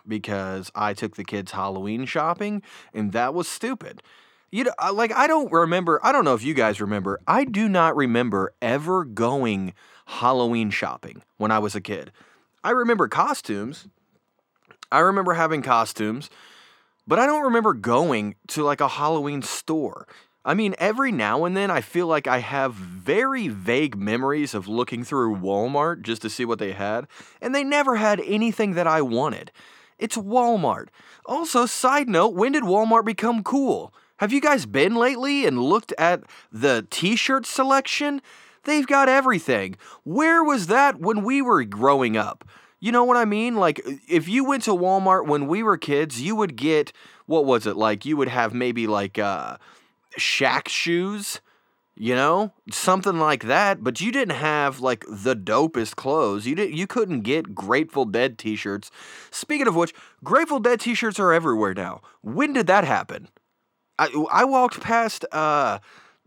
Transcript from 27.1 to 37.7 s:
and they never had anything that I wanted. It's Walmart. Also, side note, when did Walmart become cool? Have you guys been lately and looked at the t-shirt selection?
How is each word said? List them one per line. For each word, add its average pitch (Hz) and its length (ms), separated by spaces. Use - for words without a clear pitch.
and 254 140
they 285 80
never 277 320
had 208 240
anything 214 540
that 170 120
I 160 160
wanted. 120 520
It's 226 200
Walmart. 208 720
Also, 254 400
side 262 440
note, 190 240
when 220 180
did 294 120
Walmart 220 420
become 220 380
cool? 190 500
Have 208 160
you 277 80
guys 277 240
been 143 300
lately 262 500
and 127 180
looked 190 340
at 170 240
the 113 380
t-shirt 233 560
selection? 269 760